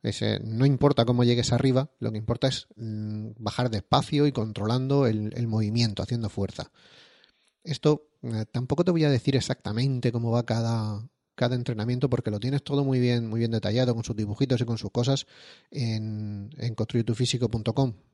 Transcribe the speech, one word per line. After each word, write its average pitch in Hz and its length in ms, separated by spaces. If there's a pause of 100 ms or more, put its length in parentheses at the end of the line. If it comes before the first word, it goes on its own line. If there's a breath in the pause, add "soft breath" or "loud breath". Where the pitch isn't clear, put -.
Ese, 107 380
no 110 260
importa 135 400
cómo 123 180
llegues 120 280
arriba, 131 480
lo 113 120
que 110 60
importa 117 300
es, - 200 (100)
mm, 107 600
bajar 117 320
despacio 139 560
y 143 60
controlando 127 760
el, 107 300
el 120 100
movimiento, 110 560
haciendo 113 280
fuerza. - 420 (920 soft breath)
Esto, 151 440 (160)
eh, 110 280
tampoco 135 320
te 180 80
voy 165 120
a 147 60
decir 135 260
exactamente 123 760
cómo 117 200
va 117 140
cada, 113 600 (260)
cada 123 220
entrenamiento, 123 540
porque 120 220
lo 104 80
tienes 135 240
todo 143 200
muy 131 160
bien, 120 280
muy 110 120
bien 117 120
detallado 113 420
con 113 100
sus 107 120
dibujitos 113 460
y 110 40
con 113 120
sus 101 140
cosas 131 340 (440 loud breath)
en, 107 880
en 113 180
construyetufísico 117 720
punto 110 240
com. 131 200 (200)